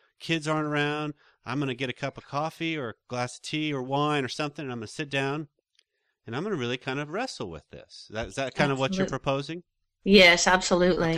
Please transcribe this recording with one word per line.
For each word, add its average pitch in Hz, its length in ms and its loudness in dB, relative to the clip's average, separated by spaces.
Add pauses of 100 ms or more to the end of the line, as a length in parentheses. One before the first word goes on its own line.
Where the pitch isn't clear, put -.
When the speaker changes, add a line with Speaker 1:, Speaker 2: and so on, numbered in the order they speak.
(200)
Speaker 1:
kids 160 280 -2
aren't 156 200 0
around, 147 460 -2 (300)
I'm 127 140 -4
gonna 135 160 -2
get 127 160 -4
a - 20 -4
cup 135 240 -6
of - 80 -18
coffee 160 540 -4
or 127 120 -6
a 101 40 -10 (140)
glass 123 280 -4
of - 60 -20
tea 156 300 -4
or 135 100 -4
wine 143 420 0
or 120 40 -2
something, 151 340 -6
and 131 100 -6
I'm 120 60 -6
gonna 110 80 -8
sit 151 240 -8
down, 139 380 -2 (800)
and 113 100 -8
I'm 156 80 -4
gonna 214 120 -4
really 123 220 -2
kind 139 220 -6
of 147 100 -8
wrestle 175 400 -8
with 76 200 -14
this." - 400 -20
That, 107 180 -8
is 95 80 -12
that 135 180 -4
kind 143 180 2
of 131 60 -2
what 135 160 0
you're 185 100 0
Speaker 2:
Absolute- - 180 -6
Speaker 1:
proposing? 143 400 -4 (420)
Speaker 2:
Yes, 180 420 8
absolutely. 180 720 4